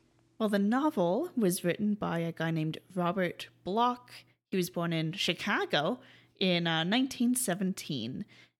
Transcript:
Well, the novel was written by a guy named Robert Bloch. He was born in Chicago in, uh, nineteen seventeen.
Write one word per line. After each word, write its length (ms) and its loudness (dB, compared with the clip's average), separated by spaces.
Well, 100 0
the 100 2
novel 800 2
was 280 2
written 300 0
by 260 -2
a 120 -2
guy 180 -2
named 280 -2
Robert 540 -2
Bloch. 480 0
He 60 -2
was 140 0
born 220 -2
in 200 0
Chicago 880 0
in, 260 2
uh, 180 2
nineteen 500 2
seventeen. 880 -2